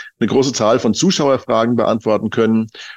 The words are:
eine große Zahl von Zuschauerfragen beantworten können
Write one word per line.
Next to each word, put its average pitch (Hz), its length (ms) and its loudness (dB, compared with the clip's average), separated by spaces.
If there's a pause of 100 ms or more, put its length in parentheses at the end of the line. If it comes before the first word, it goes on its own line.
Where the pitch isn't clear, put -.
(180)
eine 117 100 -2
große 131 240 2
Zahl 113 260 2
von 113 140 0
Zuschauerfragen 123 840 0
beantworten 107 540 0
können 113 360 0 (300)